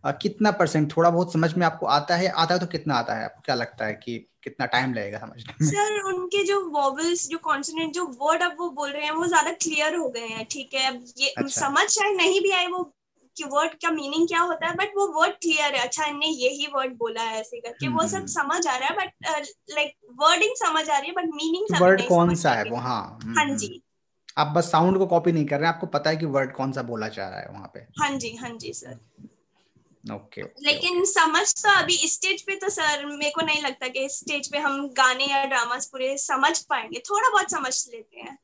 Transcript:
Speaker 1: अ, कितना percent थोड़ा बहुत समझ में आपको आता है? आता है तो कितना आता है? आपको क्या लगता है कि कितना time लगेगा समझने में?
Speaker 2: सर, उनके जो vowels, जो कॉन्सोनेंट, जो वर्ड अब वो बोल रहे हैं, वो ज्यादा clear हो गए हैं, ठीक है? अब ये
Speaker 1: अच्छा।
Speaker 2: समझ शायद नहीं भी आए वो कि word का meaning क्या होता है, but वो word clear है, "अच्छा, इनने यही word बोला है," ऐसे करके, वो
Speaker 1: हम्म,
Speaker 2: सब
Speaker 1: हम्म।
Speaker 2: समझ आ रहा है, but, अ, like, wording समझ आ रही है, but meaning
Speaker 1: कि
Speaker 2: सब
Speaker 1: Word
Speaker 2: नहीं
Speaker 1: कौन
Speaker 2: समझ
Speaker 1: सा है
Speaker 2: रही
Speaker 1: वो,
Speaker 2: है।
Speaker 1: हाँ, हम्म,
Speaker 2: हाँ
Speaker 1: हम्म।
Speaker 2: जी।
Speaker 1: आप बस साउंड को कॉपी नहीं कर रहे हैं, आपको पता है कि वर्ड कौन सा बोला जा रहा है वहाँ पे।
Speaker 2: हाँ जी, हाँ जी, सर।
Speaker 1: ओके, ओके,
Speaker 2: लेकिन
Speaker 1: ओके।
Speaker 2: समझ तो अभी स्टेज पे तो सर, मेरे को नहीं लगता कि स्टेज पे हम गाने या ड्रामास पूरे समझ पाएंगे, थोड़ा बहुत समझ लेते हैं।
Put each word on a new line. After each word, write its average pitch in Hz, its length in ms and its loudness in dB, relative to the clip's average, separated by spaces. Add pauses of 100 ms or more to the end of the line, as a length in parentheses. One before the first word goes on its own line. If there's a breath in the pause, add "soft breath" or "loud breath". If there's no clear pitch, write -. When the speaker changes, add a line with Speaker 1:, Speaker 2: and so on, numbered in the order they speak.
Speaker 1:
अ, 143 60 0
कितना 208 400 2
percent 156 460 2
थोड़ा 170 140 8
बहुत 175 220 0
समझ 160 220 2
में 175 120 4
आपको - 200 0
आता 175 300 2
है? 185 120 2
आता 165 260 2
है 180 60 2
तो 175 60 -4
कितना 151 280 -2
आता 117 200 0
है? 110 100 -4
आपको - 160 -12
क्या 139 140 -2
लगता 117 320 -4
है 107 60 -2
कि 113 380 -10 (140)
कितना - 220 -4
time 127 280 2
लगेगा 101 240 -6
समझने 113 440 -16
में? 156 80 4
Speaker 2:
सर, 415 320 0
उनके 370 420 -2
जो 392 240 0
vowels, 294 600 0
जो 320 100 -6
कॉन्सोनेंट, 311 540 -2
जो 349 120 -2
वर्ड 302 380 0
अब 349 160 -2
वो 349 120 -4
बोल 277 200 -6
रहे 294 140 -6
हैं, 302 60 -2
वो 330 160 -2
ज्यादा 330 260 4
clear 311 440 -2
हो 311 120 -4
गए 233 180 -8
हैं, 220 240 -8
ठीक 269 240 -10
है? 262 120 0
अब 247 180 -4 (140)
ये 277 100 0
Speaker 1:
अच्छा। 277 400 -2
Speaker 2:
समझ 370 200 2
शायद 403 280 2
नहीं 370 240 4
भी 392 100 2
आए 359 160 2
वो 359 300 -4 (400)
कि 302 80 -10
word 294 260 0
का 339 200 -2
meaning 320 380 0
क्या 339 120 0
होता 330 260 0
है, 339 80 -2
but 381 100 0
वो 392 360 0
word 359 120 4
clear 302 420 0
है, 247 80 2
"अच्छा, 262 220 -2
इनने 294 220 -2
यही 285 480 0
word 262 180 -2
बोला 226 300 -6
है," 220 180 -4
ऐसे 233 200 -12
करके, 240 280 -8
वो 254 100 0
Speaker 1:
हम्म, 330 100 2
Speaker 2:
सब 392 80 -4
Speaker 1:
हम्म। 392 100 -6
Speaker 2:
समझ 320 400 0
आ 254 100 0
रहा 262 120 -2
है, 339 80 -2
but, 320 320 -6
अ, 302 100 0 (320)
like, 294 180 -2 (220)
wording 339 440 4
समझ 311 360 0
आ 285 80 2
रही 294 100 -4
है, 349 60 -8
but 359 120 0
meaning 320 420 -2
Speaker 1:
कि 370 100 0
Speaker 2:
सब 180 40 6
Speaker 1:
Word 185 160 8
Speaker 2:
नहीं 185 100 -2
Speaker 1:
कौन 175 200 6
Speaker 2:
समझ 170 100 2
Speaker 1:
सा 160 140 4
है 113 100 2
Speaker 2:
रही 107 80 -4
Speaker 1:
वो, 117 60 -4
Speaker 2:
है। 117 60 -4
Speaker 1:
हाँ, 120 400 -4
हम्म, 110 160 -2
Speaker 2:
हाँ 302 60 4
Speaker 1:
हम्म। 269 120 -2
Speaker 2:
जी। - 260 -6 (560)
Speaker 1:
आप 147 80 2
बस 165 260 0
साउंड 180 260 6
को 190 80 4
कॉपी 170 260 4
नहीं 151 140 2
कर 143 120 0
रहे 160 100 2
हैं, 170 60 2
आपको 175 120 -6
पता - 240 0
है 160 60 0
कि 160 100 -4
वर्ड 135 260 0
कौन 135 200 -4
सा 131 100 -6
बोला 113 260 -6
जा 98 200 -8
रहा 50 120 -10
है - 80 -12
वहाँ - 260 -16
पे। - 60 -14
Speaker 2:
हाँ - 300 -4
जी, 240 260 -6
हाँ 240 140 -12
जी, 226 220 -12
सर। - 280 -14 (1120)
Speaker 1:
ओके, - 300 -14
ओके, - 240 -10
Speaker 2:
लेकिन 349 300 0
Speaker 1:
ओके। 370 100 2
Speaker 2:
समझ 339 460 2
तो 403 260 4
अभी 349 180 2
स्टेज 359 460 -2
पे 392 140 -4
तो 392 120 -4
सर, 302 380 -2
मेरे 294 240 -2
को 320 100 -4
नहीं 302 220 0
लगता 269 260 -4
कि 262 200 -4
स्टेज 285 440 -6
पे 285 60 -2
हम 285 300 -2
गाने 254 380 4
या 277 180 2
ड्रामास 254 420 0
पूरे 269 320 -4
समझ 302 400 2
पाएंगे, 240 400 -4
थोड़ा 415 300 0
बहुत 415 220 2
समझ 262 420 -4
लेते 226 280 -18
हैं। 262 240 -16